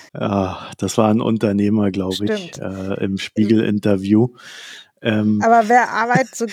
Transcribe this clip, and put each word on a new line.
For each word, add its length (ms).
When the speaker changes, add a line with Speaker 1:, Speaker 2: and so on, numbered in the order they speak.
Speaker 1:
Ah, 640
das 180
war 140
ein 100
Unternehmer, 680
glaub 240
ich, 360
Speaker 2:
Stimmt. 80
Speaker 1:
äh, 460
im 140
Spiegel-Interview. 1120
Ähm, 420
Speaker 2:
Aber 240
wer 220
Arbeit 440
so 180